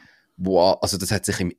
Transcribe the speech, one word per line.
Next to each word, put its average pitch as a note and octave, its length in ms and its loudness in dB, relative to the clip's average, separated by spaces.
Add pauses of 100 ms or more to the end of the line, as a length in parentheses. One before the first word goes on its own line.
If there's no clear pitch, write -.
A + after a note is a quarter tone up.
(380)
wow, F#2 440 2
also F#2+ 160 -2
das F2+ 140 -4
hat G#2 140 -2
sich F#2+ 160 -2
im F2+ 180 -2